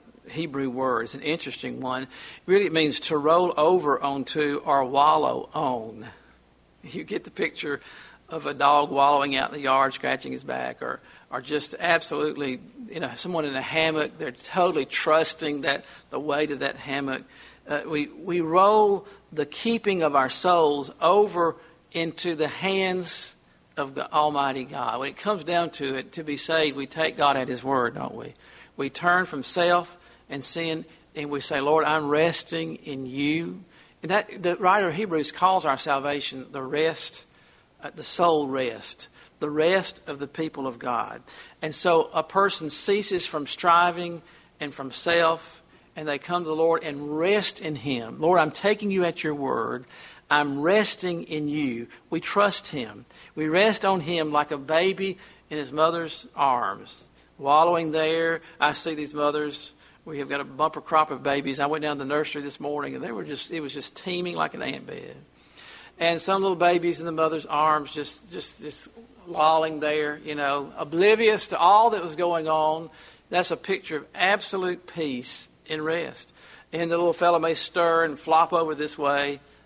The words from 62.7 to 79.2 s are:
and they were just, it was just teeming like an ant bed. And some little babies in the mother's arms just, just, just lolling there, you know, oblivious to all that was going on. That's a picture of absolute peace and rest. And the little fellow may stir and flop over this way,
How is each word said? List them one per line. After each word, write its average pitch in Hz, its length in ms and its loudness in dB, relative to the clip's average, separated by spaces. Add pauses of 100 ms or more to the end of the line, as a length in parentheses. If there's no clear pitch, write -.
and 131 80 -8
they 208 80 -8
were 202 100 -8
just, 151 300 -10
it 165 80 -6
was 139 120 -8
just 135 220 -10
teeming 180 400 -6
like 160 200 -4
an - 60 -12
ant 127 240 -8
bed. - 300 -14 (800)
And 170 240 0
some 196 220 0
little 190 140 0
babies 175 420 4
in 160 80 -8
the 165 60 -4
mother's 160 340 0
arms 151 460 2
just, - 400 -10
just, - 280 -10
just - 280 -14 (400)
lolling 160 500 2
there, 151 460 -2
you 151 100 -8
know, 143 420 -2
oblivious 208 720 4
to 185 80 -4
all 208 340 8
that 208 120 -2
was 165 140 -8
going 170 320 0
on. 156 420 0 (400)
That's 175 220 2
a 156 40 -2
picture - 420 -6
of 147 140 -10
absolute 185 760 -2
peace 131 580 -6 (240)
and 156 140 -4
rest. 160 480 -6 (400)
And 165 180 -2
the 170 60 2
little 170 160 4
fellow 175 260 4
may 160 160 2
stir 165 500 2
and 147 140 -4
flop 160 340 4
over 165 220 2
this 147 240 -6
way, 143 400 0 (280)